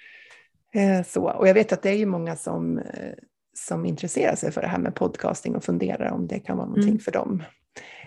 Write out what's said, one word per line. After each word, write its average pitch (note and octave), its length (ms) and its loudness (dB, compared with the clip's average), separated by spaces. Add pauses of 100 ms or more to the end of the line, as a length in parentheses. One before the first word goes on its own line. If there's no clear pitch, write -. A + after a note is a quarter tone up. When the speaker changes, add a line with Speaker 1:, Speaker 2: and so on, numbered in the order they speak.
(720)
Speaker 1:
Eh, G3 320 4
så. F3+ 240 0
Och - 180 4
jag F#3+ 60 12
vet G#3+ 200 4
att F#3 80 0
det G3 80 2
är G3+ 80 2
ju G#3+ 80 2
många E3 300 -2
som, E3 420 -4
eh, - 360 -10 (440)
som E3+ 280 -4
intresserar - 500 0
sig - 160 -4
för - 100 -4
det - 60 -2
här F3 120 -2
med - 160 -2
podcasting - 600 -2
och - 80 -6
funderar - 480 -2
om F3 160 -4
det - 120 -6
kan - 180 -6
vara - 100 -4
någonting G3+ 220 2
Speaker 2:
Mm. G#3+ 100 4
Speaker 1:
för G3+ 120 -4
dem. F#3+ 320 -2 (640)